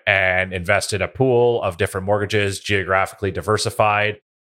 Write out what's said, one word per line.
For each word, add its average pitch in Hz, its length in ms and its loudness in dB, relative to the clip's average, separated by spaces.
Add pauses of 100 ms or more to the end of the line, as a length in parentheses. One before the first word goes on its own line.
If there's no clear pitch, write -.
and 92 460 2
invest 95 400 0
in 98 100 -2
a 87 60 -2
pool 120 560 2
of 90 140 -4
different 95 280 -2
mortgages, 101 540 0
geographically 95 720 -2
diversified, 104 880 0 (300)